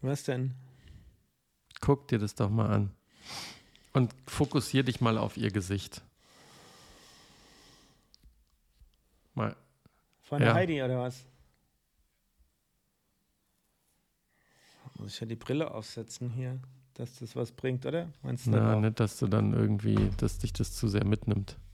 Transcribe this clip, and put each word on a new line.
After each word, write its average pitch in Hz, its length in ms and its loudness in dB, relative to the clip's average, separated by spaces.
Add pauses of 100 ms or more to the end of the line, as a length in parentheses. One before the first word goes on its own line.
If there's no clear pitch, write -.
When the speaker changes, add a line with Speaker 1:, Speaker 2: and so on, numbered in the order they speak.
Speaker 1:
Was 135 220 -2
denn? 127 320 -2 (1300)
Speaker 2:
Guck - 260 2
dir 120 100 2
das 104 160 0
doch 104 160 0
mal 110 180 2
an. 104 240 2 (1000)
Und 127 220 2 (100)
fokussier - 580 0
dich 131 180 -2
mal 113 180 4
auf 107 180 -2
ihr 113 140 0
Gesicht. 98 500 -4 (3250)
Mal. 107 200 -2 (680)
Speaker 1:
Von 143 180 -4
der 117 100 6
Speaker 2:
Ja. 113 60 6
Speaker 1:
Heidi, 165 280 2
oder 127 160 0
was? 127 260 -6 (3750)
Muss 104 140 -10
ich - 80 -10
ja 113 40 -6
die 113 120 -6
Brille 139 340 -2
aufsetzen 110 580 -8
hier, 127 300 -6 (360)
dass - 240 -10
das 120 160 -12
was 123 180 -4
bringt, 127 320 -2
oder? 165 240 -4 (140)
Meinst 127 220 -4
du 113 60 4
Speaker 2:
Na, 110 240 4
Speaker 1:
auch? 107 60 4
Speaker 2:
nicht, 110 180 0
dass 107 180 2
du 117 100 0
dann 104 260 4
irgendwie, 104 640 4
dass - 200 0
dich - 140 -2
das - 220 -2
zu 113 160 0
sehr 98 160 2
mitnimmt. 101 520 0 (160)